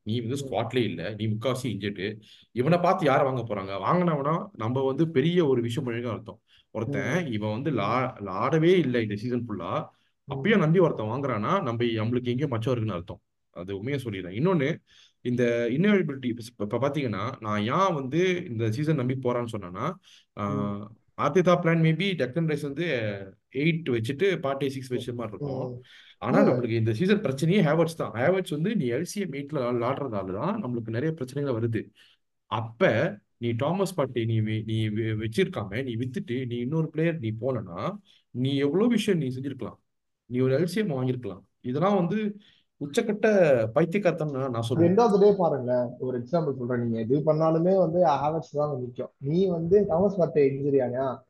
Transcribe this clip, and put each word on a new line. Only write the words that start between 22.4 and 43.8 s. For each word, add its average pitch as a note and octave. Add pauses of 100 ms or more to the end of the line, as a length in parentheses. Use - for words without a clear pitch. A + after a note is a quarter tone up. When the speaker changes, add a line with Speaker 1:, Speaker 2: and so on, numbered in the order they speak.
Speaker 1:
ரைஸ் D3+
வந்து D3+ (680)
எயிட் D#3+
வச்சுட்டு C#3
பார்ட்டி C#3
சிக்ஸ் C3
Speaker 2:
ம். B2
Speaker 1:
வச்ச A#2+
மாதிரி A2+
இருக்கும். C3
Speaker 2:
ம். B2 (400)
Speaker 1:
ஆனா C#3
Speaker 2:
இல்ல. -
Speaker 1:
நம்மளுக்கு A#2
இந்த A2
சீசன் F#3
பிரச்சனையே D#3+
ஹேவர்ட்ஸ் D#3+
தான். G#2
ஹேவர்ட்ஸ் F3
வந்து E3
நீ D3+
எல் A#2+
சி G3+
எம் F3+
எயிட்ல C#3+
விளையாடுறதால A#2+
தான் F3
நம்மளுக்கு A#2
நிறைய C3+
பிரச்சனைகள் C#3
வருது. A2+ (640)
அப்ப A2+ (540)
நீ A#2
தாமஸ் E3
பார்ட்டி B2+
நீ A2+
வி-, G#2+
நீ A2
வி-, A2
வச்சிருக்காம, A2+
நீ B2
வித்துட்டு B2+
நீ A#2+
இன்னொரு D3+
பிளேயர் D#3+
நீ A2 (100)
போனனா, G2 (520)
நீ C3
எவ்வளவு D3
விஷயம் G#3
நீ C3
செஞ்சிருக்கலாம். B2 (460)
நீ B2
ஒரு C3
எல் E3+
சி F3+
எம் G3
வாங்கியிருக்கலாம். B2+ (180)
இதெல்லாம் D#3+
வந்து F3+ (640)
உச்சக்கட்ட A3 (460)
பைத்தியக்காரத்தனம் E3